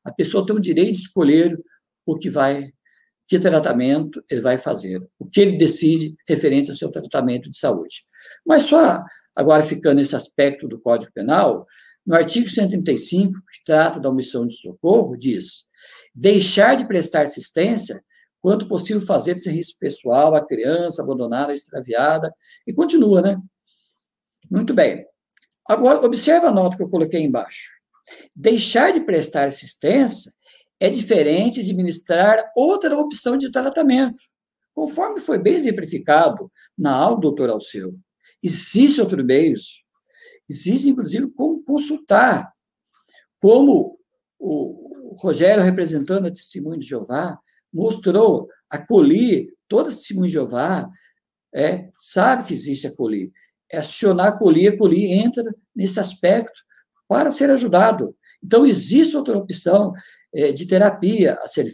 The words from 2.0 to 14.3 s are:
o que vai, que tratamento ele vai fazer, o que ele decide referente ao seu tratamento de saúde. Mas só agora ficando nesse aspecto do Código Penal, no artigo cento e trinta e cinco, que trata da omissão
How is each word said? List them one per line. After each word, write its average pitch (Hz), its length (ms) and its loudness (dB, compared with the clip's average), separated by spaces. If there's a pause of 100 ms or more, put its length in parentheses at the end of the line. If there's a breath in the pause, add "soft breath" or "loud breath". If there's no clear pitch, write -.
o 160 100 -4
que 160 140 -10
vai, 139 420 -2 (540)
que 180 120 0
tratamento 151 920 0
ele 120 100 -4
vai 123 160 0
fazer, 95 480 -8 (140)
o - 100 -14
que - 120 2
ele 190 180 4
decide 160 580 0 (100)
referente 143 440 0
ao 170 60 -12
seu 151 140 -8
tratamento 127 600 -6
de - 80 -10
saúde. 101 460 -6 (420 soft breath)
Mas 320 160 4
só 285 400 4 (320 loud breath)
agora 151 280 4
ficando 151 340 0
nesse 143 200 0
aspecto 139 500 -2
do 117 140 -14
Código 117 320 -2
Penal, 127 540 0 (400 soft breath)
no 165 100 2
artigo 233 320 0
cento 202 200 -2
e - 20 -4
trinta 165 220 -2
e 123 40 0
cinco, 185 380 -2 (180)
que - 140 -20
trata 160 340 2
da 139 80 -4
omissão 127 380 -4